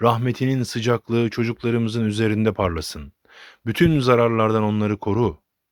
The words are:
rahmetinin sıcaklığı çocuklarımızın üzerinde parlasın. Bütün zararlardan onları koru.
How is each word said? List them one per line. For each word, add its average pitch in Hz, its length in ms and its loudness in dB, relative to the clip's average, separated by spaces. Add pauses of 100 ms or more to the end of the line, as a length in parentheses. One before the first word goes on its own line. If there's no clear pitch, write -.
rahmetinin 123 640 0
sıcaklığı 117 640 -2
çocuklarımızın 117 760 -2
üzerinde 107 480 0
parlasın. 82 600 -4 (520)
Bütün 156 340 2
zararlardan 113 640 2
onları 107 340 0
koru. 104 400 -2 (340)